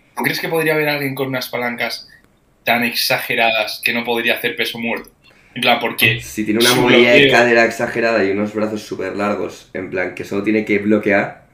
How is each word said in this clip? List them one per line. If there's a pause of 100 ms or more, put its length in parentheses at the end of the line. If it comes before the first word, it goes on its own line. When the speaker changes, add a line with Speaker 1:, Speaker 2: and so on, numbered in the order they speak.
(160)
Speaker 1:
¿tú
crees
que
podría
haber
alguien
con
unas
palancas (560)
tan
exageradas
que
no
podría
hacer
peso
muerto? (440)
En
plan,
porque
Speaker 2:
Si
tiene
una
Speaker 1:
su
Speaker 2:
movida
de
Speaker 1:
bloqueo
Speaker 2:
cadera
exagerada
y
unos
brazos
súper
largos,
en
plan,
que
solo
tiene
que
bloquear.